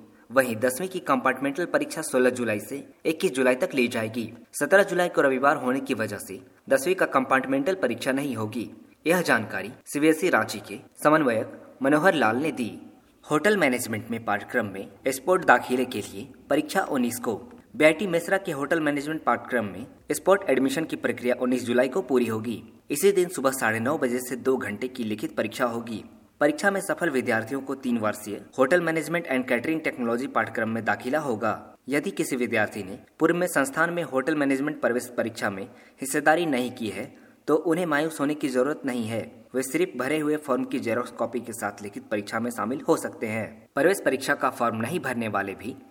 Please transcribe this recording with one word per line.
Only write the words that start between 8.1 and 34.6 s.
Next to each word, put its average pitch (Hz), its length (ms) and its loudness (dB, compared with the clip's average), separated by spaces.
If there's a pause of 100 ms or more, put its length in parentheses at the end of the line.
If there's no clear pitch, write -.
नहीं 135 240 -2
होगी। 110 340 -6 (380)
यह 175 140 4
जानकारी 107 500 0 (140)
सीबीएसई 156 440 2
रांची 107 300 2
के 98 200 -12 (240)
समन्वयक 135 560 2 (220)
मनोहर 151 320 6
लाल 117 240 4
ने 151 140 -2
दी। 113 200 -4 (540)
होटल 202 320 2
मैनेजमेंट 120 540 0
में 113 140 -6
पाठ्यक्रम 107 400 -2
में 98 220 -10 (200)
स्पोर्ट 170 380 2
दाखिले 127 400 6
के 110 160 -6
लिए 98 260 -10 (220)
परीक्षा 151 320 0
उन्नीस 123 380 0
को। 113 160 -4 (400)
बीआईटी 160 320 4
मेसरा 175 300 0
के 190 140 -4
होटल 143 280 0
मैनेजमेंट 147 440 -2
पाठ्यक्रम 120 420 0
में 98 200 -10 (260)
स्पॉट 185 380 2
एडमिशन 135 360 2
की 156 100 -8
प्रक्रिया 120 460 -2
उन्नीस 123 220 0
जुलाई 120 260 2
को 190 120 -2
पूरी 123 240 2
होगी। 110 380 -4 (280)
इसी 190 200 4
दिन 180 180 2
सुबह 135 220 0
साढ़े 113 280 2
नौ 127 180 0
बजे 127 220 0
से 127 160 -6
दो 127 220 2
घंटे 104 300 -6
की 127 160 -6
लिखित 107 320 -4
परीक्षा 113 300 -2
होगी। 117 380 -4 (360)
परीक्षा 170 320 2
में 196 100 0
सफल 170 280 -2
विद्यार्थियों 120 520 0
को 135 140 -6
तीन 120 220 -2
वर्षीय 104 440 -4 (160)
होटल 180 240 4
मैनेजमेंट 160 460 -2
and 127 220 0
catering 135 380 0
technology 120 400 -2
पाठ्यक्रम 110 420 0
में 113 160 -2
दाखिला 123 340 0
होगा। 110 580 -4 (120)
यदि 151 220 -2
किसी 156 240 -4
विद्यार्थी 110 480 0
ने 95 160 -12 (200)
पूर्व 165 160 4
में 180 120 0
संस्थान 160 460 0
में 175 100 -2
होटल 170 320 0
मैनेजमेंट 143 460 0